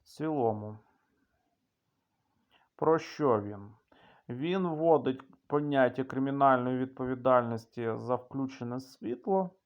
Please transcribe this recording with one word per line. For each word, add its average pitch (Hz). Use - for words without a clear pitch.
В -
цілому. 113
Про 160
що 135
він? 101
Він 170
вводить 151
поняття 139
кримінальної 131
відповідальності 123
за 117
включене 127
світло 190